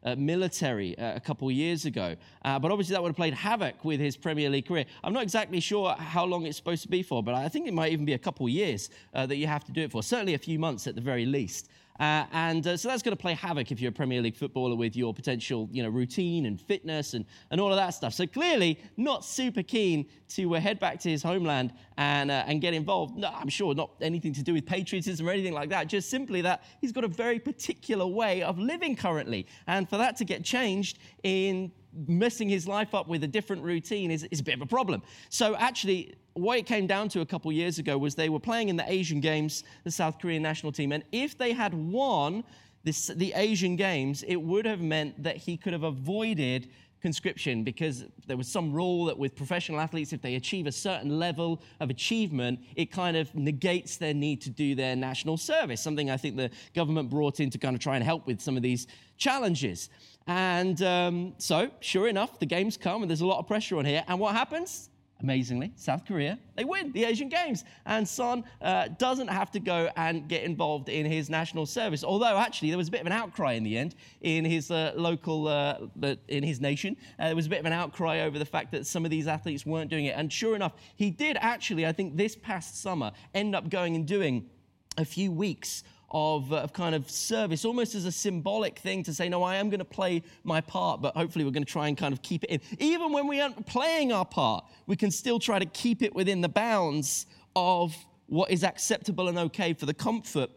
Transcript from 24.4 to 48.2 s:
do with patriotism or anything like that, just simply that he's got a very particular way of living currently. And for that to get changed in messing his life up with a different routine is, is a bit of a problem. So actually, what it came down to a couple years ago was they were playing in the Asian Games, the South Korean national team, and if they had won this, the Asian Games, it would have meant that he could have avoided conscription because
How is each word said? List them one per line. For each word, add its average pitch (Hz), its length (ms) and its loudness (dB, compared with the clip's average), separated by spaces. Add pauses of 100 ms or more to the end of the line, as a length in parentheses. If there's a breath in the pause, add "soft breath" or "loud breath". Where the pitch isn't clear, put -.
do 165 120 0
with 151 120 0
patriotism 180 640 -2
or - 20 2
anything 190 220 0
like 147 160 -4
that, 170 180 0
just 196 220 -2
simply 208 320 -2
that 180 220 2 (180 loud breath)
he's 247 100 -2
got 247 120 0
a 226 40 0
very 233 300 0
particular - 680 -2
way 190 340 2
of 170 160 0
living 294 380 0
currently. 143 500 -2 (220 loud breath)
And 185 200 0
for 202 100 -2
that 233 200 2
to 214 80 0
get 170 180 -4
changed 202 540 0 (240 loud breath)
in 190 500 0 (360)
messing 208 420 4
his 185 180 2
life 208 280 0
up 196 120 0
with 160 160 0
a 156 40 0
different 196 340 -2
routine 175 480 -2
is, 160 220 0
is 156 80 -2
a 135 40 -2
bit 131 120 2
of 123 80 -6
a - 20 -6
problem. 190 380 0 (260 loud breath)
So 214 260 2
actually, 202 600 0 (180)
what 214 240 2
it 226 80 0
came 214 220 0
down 196 220 2
to 175 120 0
a 156 60 0
couple 160 240 -4
years 165 260 0
ago 147 220 0
was 143 160 0
they 160 140 2
were 156 100 2
playing 226 300 0
in 180 60 2
the 165 160 -2
Asian 165 280 2
Games, 156 440 0 (200 loud breath)
the 170 80 -4
South 160 260 0
Korean 165 240 -2
national 156 300 -2
team, 143 200 0
and 151 200 -2
if 262 260 -2
they 240 160 0
had 208 220 0
won 180 680 2 (400 loud breath)
this, - 320 -2
the 175 200 0
Asian 190 400 2
Games, 143 480 0
it 180 140 0
would 180 280 0
have 208 160 0
meant 156 400 0
that 156 160 -2
he - 180 -4
could 175 180 -4
have 156 100 -2
avoided 151 840 0 (340 loud breath)
conscription 143 600 -2
because 127 420 -4 (200)